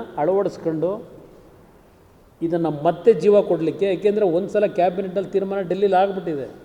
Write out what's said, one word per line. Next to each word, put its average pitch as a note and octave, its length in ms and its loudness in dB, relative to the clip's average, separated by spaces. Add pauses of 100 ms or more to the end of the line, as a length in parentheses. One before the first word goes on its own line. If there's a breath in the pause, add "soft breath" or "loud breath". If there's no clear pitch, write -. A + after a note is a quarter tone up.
(180)
ಅಳವಡಿಸ್ಕೊಂಡು E3+ 960 -2 (1300)
ಇದನ್ನು E3 300 0
ಮತ್ತೆ E3 420 2
ಜೀವ G3+ 280 4
ಕೊಡಲಿಕ್ಕೆ, D#3+ 440 0
ಏಕೆಂದರೆ G3+ 400 0
ಒಂದು F3 240 0
ಸಲ G#3 160 0
ಕ್ಯಾಬಿನೆಟಲ್ಲಿ F#3 640 -2
ತೀರ್ಮಾನ G3 320 -2
ಡೆಲ್ಲಿಲಿ F#3+ 340 0
ಆಗಿಬಿಟ್ಟಿದೆ F3 560 -2 (140)